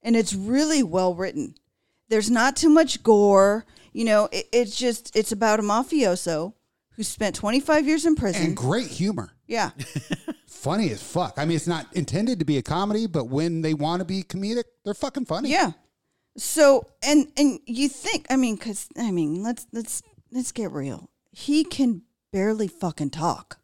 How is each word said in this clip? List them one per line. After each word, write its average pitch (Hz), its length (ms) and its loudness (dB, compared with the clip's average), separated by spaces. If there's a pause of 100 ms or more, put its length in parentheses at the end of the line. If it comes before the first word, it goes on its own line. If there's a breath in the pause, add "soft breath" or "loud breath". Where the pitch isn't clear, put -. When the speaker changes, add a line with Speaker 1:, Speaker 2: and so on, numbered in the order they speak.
Speaker 1:
and 226 140 2
it's 214 180 0
really 269 480 0
well 185 320 0
written. 165 400 -8 (540)
There's 214 220 0
not 247 260 4
too 320 140 4
much 311 320 6
gore. 202 640 6 (280 soft breath)
You 226 120 -4
know, 214 280 4
it, - 200 -6
it's 226 240 0
just, 240 400 -4
it's 214 160 0
about 214 280 2
a - 20 -2
mafioso 208 920 0 (400)
who 226 100 -8
spent - 300 -4
twenty-five 262 520 2
years 311 180 0
in 320 100 4
prison. 208 300 -2
Speaker 2:
And 170 120 0
great 170 320 -2
humor. 170 440 -4 (140)
Speaker 1:
Yeah. 220 240 -2 (400)
Speaker 2:
<laughs> - 360 -10
Funny 175 440 -4
as 101 120 -10
fuck. 165 360 -4
I 147 80 -2
mean, 165 100 0
it's 156 100 -4
not 170 280 -4
intended 202 460 -2
to 156 40 -2
be 143 140 0
a 123 40 -4
comedy, 208 440 -2
but 160 220 -4
when 160 340 -2
they 156 120 0
wanna 165 300 -2
be 190 180 -6
comedic, 214 420 -6 (200)
they're 202 80 -6
fucking 262 320 -6
funny. 240 260 -4
Speaker 1:
Yeah. 294 220 2 (640)
So, 277 500 4 (160)
and, 285 260 4 (100)
and 277 260 2
you 254 240 -2
think, - 400 -6
I 262 80 2
mean, 240 220 0
'cause, 208 280 -10 (120)
I 226 140 -2
mean, 170 300 -2
let's, 233 300 -6
let's, 226 300 -8 (280)
let's 247 220 -6
get 208 200 -6
real. 135 360 -8 (240)
He 302 320 0
can 247 380 -2 (300)
barely 208 360 0
fucking 151 420 -6
talk. 156 540 -6